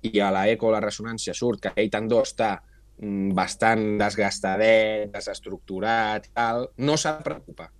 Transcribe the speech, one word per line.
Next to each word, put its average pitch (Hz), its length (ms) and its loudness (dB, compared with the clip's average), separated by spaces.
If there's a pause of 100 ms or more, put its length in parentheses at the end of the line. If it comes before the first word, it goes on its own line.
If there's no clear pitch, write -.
i 107 180 0
a 101 100 4
la 95 180 2
eco 113 200 2
o 110 40 4
la 107 80 2
ressonància 107 540 -6
surt 120 260 0
que 101 80 -4
aquell 107 220 0
tendó 110 320 2
està, 107 400 -2 (360)
mm, 98 360 -2
bastant 107 640 0
desgastadet, 104 1120 2
desestructurat 104 1120 -4
i - 60 -20
tal, 117 460 -2
no 143 180 2
s'ha 156 220 -2
de 156 60 -16
preocupar. 156 560 -10